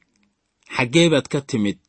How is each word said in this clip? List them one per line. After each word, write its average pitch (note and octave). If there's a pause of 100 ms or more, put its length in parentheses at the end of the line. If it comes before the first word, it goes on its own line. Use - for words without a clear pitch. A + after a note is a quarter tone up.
(760)
"Xaggee C#3
baad C#3+
ka D3
timid?" G#2 (100)